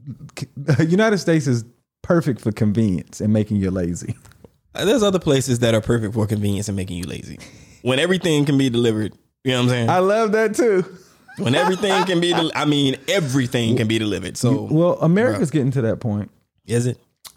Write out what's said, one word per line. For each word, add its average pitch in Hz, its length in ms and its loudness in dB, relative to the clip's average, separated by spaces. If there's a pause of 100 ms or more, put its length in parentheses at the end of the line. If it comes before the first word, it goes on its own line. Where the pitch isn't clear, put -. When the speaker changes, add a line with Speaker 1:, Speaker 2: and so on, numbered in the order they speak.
(220)
Speaker 1:
<laughs> - 640 -2
United 208 320 2
States 160 280 2
is 120 180 0 (380)
perfect 151 400 0
for 110 100 -2
convenience 107 720 0
and 107 100 2
making 107 260 0
you 95 120 0
lazy. 87 500 -4
<laughs> - 40 -20 (480)
Speaker 2:
Uh, - 120 -6
there's 220 180 2
other 196 160 2
places 135 400 0
that 117 160 2
are 110 60 2
perfect 110 340 -2
for 110 140 0
convenience 101 400 -2
and 98 80 -4
making 92 200 -6
you 87 60 -8
lazy. - 340 -12 (460)
When 127 160 0
everything 170 460 2
can 143 120 2
be 135 140 4
delivered, 117 420 0 (300)
you 131 80 -2
know 127 60 0
what 123 80 2
I'm 123 40 2
saying? 120 220 0
Speaker 1:
I 180 80 2
love 208 320 2
that 220 240 0
too. 196 300 2 (540)
Speaker 2:
When 120 180 0
everything 185 480 0
can 180 160 0
be, 175 100 0
del-, 160 240 -2
I 147 120 -2
mean, 143 280 2 (140)
everything 127 680 0
can 117 120 0
be 113 100 2
delivered. 95 380 -4
So, 127 160 2
Speaker 1:
You, 139 60 0 (120)
well, 170 300 2
America's 190 500 2
Speaker 2:
bruh. - 40 -10
Speaker 1:
getting 139 180 0
to 135 100 0
that 110 160 -2
point. 104 320 -4 (360)
Speaker 2:
Is 120 200 0
it? 123 140 -4 (360)